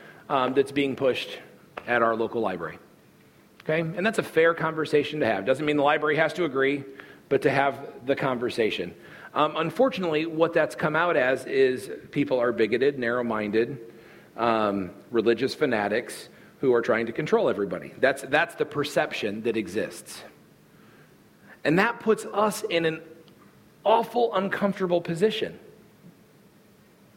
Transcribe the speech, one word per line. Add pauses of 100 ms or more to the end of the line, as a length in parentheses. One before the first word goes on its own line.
(280)
um,
that's
being
pushed (480)
at
our
local
library." (840)
Okay?
And
that's
a
fair
conversation
to
have.
Doesn't
mean
the
library
has
to
agree, (440)
but
to
have
the
conversation. (400)
Um,
unfortunately,
what
that's
come
out
as
is (220)
people
are
bigoted,
narrow-minded, (600)
um, (180)
religious
fanatics (320)
who
are
trying
to
control
everybody.
That's,
that's
the
perception
that
exists. (1400)
And
that
puts
us
in
an (840)
awful,
uncomfortable
position. (1600)